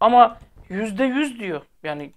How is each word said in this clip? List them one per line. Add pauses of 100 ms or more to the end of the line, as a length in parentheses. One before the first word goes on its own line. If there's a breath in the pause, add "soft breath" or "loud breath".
Ama (300)
yüzde
yüz
diyor. (200)
Yani